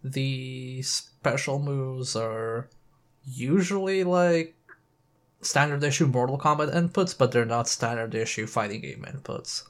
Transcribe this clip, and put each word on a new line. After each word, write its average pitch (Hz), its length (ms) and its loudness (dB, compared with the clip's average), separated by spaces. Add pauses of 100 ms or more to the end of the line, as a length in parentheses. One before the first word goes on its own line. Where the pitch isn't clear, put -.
the 131 800 -6
special - 760 -2
moves 131 580 -4
are 113 520 -4 (560)
usually, 185 800 0
like, 175 500 4 (840)
standard 143 420 2
issue 147 240 2
Mortal 127 320 2
Kombat 151 360 2
inputs, 175 420 2
but 123 160 4
they're 120 140 4
not 117 200 0
standard 113 480 -2
issue 110 320 -2
fighting 107 360 -2
game - 260 -10
inputs. - 600 -8